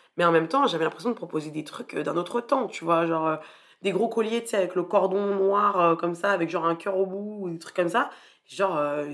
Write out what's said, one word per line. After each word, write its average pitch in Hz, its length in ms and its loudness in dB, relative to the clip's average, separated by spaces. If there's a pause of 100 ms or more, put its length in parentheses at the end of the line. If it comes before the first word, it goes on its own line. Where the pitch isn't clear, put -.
(160)
Mais 170 100 2
en 170 60 6
même 165 160 4
temps, 277 180 4
j'avais 165 180 0
l'impression 165 280 -2
de 226 40 -2
proposer 156 360 -6
des 147 120 -6
trucs, - 320 -14
euh, 151 80 -2
d'un 156 140 -2
autre 175 240 -2
temps, 247 260 0
tu - 180 -12
vois, 170 200 2
genre, 160 220 0
euh, 156 80 0 (480)
des 190 80 0
gros 190 160 2
colliers, 226 340 0
tu - 80 -10
sais, 220 80 0
avec 180 180 0
le 175 80 0
cordon 196 520 2
noir, 196 440 2
euh, 170 160 6
comme 170 200 -2
ça, 202 160 0
avec 170 180 0
genre 165 160 -2
un 165 100 2
cœur 190 220 -4
au 190 80 2
bout, 202 360 -8
ou 185 80 -6
des 170 100 -6
trucs - 160 -18
comme 175 140 2
ça. 233 200 0 (380)
Genre, 185 300 -2
euh, 147 260 0 (100)